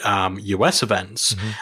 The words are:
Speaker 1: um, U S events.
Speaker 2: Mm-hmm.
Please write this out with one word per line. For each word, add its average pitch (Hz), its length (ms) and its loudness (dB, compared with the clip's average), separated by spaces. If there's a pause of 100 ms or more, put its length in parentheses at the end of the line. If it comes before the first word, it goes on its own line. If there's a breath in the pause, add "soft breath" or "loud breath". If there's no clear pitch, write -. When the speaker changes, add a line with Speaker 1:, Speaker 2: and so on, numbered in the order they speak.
Speaker 1:
um, 95 380 2
U 101 220 0
S 180 180 4
events. 104 500 0
Speaker 2:
Mm-hmm. 104 160 -4 (120 loud breath)